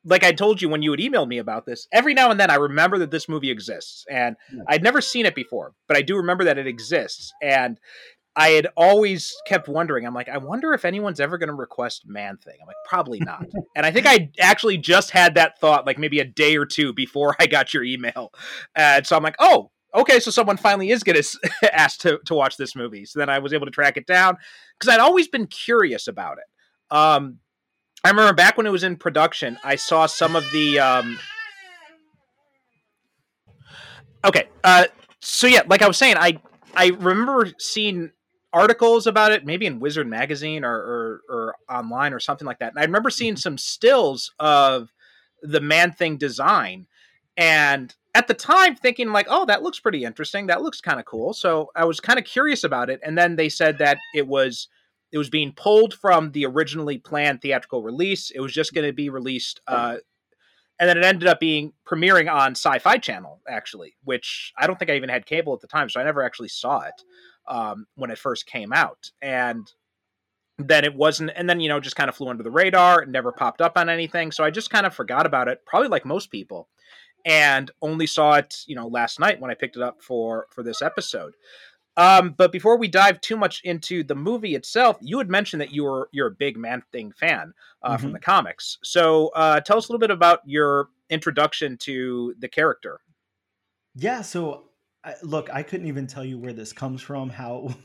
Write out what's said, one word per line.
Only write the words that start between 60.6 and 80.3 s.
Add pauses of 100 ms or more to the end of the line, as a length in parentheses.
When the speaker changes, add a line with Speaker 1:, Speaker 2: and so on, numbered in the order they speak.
Speaker 1:
and
then
it
ended
up
being (120)
premiering
on
Sci-Fi
Channel,
actually,
which
I
don't
think
I
even
had
cable
at
the
time,
so
I
never
actually
saw
it, (460)
um,
when
it
first
came
out. (120)
And (840)
then
it
wasn't,
and
then,
you
know,
just
kinda
flew
under
the
radar,
it
never
popped
up
on
anything.
So
I
just
kinda
forgot
about
it,
probably
like
most
people, (560)
and (120)
only
saw
it,
you
know,
last
night
when
I
picked
it
up
for,